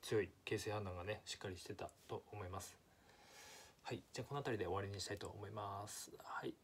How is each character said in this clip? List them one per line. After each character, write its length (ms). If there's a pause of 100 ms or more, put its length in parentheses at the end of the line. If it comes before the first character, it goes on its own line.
強 180
い 80 (160)
形 120
勢 140
判 120
断 120
が 80
ね、 220
し 100
っ 40
か 100
り 80
し 60
て 100
た 160 (180)
と 240
思 140
い 40
ま 120
す。 160 (1040)
は 120
い。 100 (100)
じ 80
ゃ 20
あ、 60
こ 60
の 60
辺 160
り 20
で 60
終 100
わ 80
り 60
に 120
し 40
た 100
い 20
と 100
思 200
い 40
ま 360
す。 240 (120)
は 220
い。 80 (100)